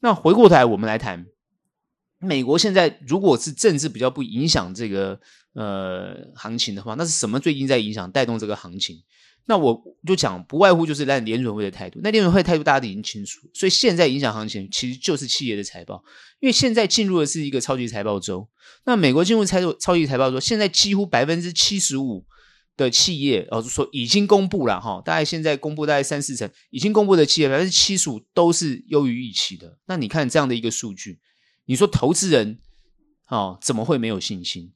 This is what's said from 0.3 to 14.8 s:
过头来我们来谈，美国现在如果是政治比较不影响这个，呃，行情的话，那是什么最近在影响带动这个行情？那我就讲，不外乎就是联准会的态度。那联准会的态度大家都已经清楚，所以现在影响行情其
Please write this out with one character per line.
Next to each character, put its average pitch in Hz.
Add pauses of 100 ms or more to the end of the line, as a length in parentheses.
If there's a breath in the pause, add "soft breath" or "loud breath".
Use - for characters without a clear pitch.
过 220
头 170
来 131
我 117
们 104
来 110
谈， 90 (920)
美 151
国 135
现 196
在 175
如 143
果 190
是 156
政 175
治 147
比 110
较 127
不 131
影 123
响 95
这 110
个， 98 (360 soft breath)
呃， 95
行 113
情 104
的 98
话， 110
那 160
是 160
什 117
么 120
最 151
近 135
在 135
影 107
响 104
带 135
动 117
这 107
个 104
行 90
情？ 85 (460 soft breath)
那 226
我 135 (280)
就 185
讲， 95
不 143
外 190
乎 165
就 151
是 143
联 127
准 113
会 107
的 101
态 92
度。 -
那 196
联 214
准 175
会 190
的 -
态 175
度 151
大 147
家 135
都 127
已 98
经 104
清 104
楚， -
所 -
以 -
现 190
在 170
影 135
响 123
行 107
情 98
其 123